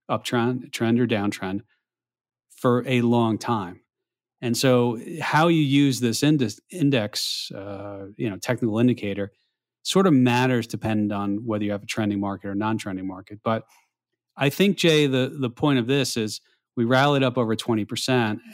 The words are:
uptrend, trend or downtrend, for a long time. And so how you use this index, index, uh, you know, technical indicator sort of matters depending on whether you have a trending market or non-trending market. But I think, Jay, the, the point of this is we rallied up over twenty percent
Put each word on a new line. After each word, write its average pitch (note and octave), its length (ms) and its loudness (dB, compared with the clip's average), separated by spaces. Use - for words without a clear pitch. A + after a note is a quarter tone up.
uptrend, A#2+ 640 -2
trend A#2+ 280 2
or B2 60 4
downtrend, G2+ 540 -2
for B2 380 0
a B2+ 160 2
long A#2 360 2
time. G2 420 -6
And A#2 160 -2
so A#2+ 440 2
how D#3+ 260 2
you E3 140 4
use C#3 380 4
this A#2 220 0
index, C#3+ 460 2
index, C3+ 840 -2
uh, G2 560 -12
you B2 100 -4
know, F#2+ 80 -6
technical A2+ 420 -2
indicator G#2 540 0
sort F#3+ 220 2
of F3 60 4
matters B2+ 540 4
depending G#2+ 460 -2
on G2+ 340 -4
whether G#2+ 180 -2
you G#2 80 -2
have G2+ 100 -6
a A2 40 -18
trending G#2 340 -2
market G2 280 -6
or G2 60 -6
non-trending G2+ 520 -4
market. F#2+ 360 -12
But A2+ 220 -2
I C#3 140 0
think, F#3+ 260 2
Jay, D#3 300 4
the, C3 320 0
the C3 100 -2
point C#3 300 0
of A2+ 80 0
this C3 320 0
is G#2+ 240 -4
we A#2 80 0
rallied C3 380 4
up B2+ 160 0
over A2 180 0
twenty A2 300 -2
percent A#2+ 540 -2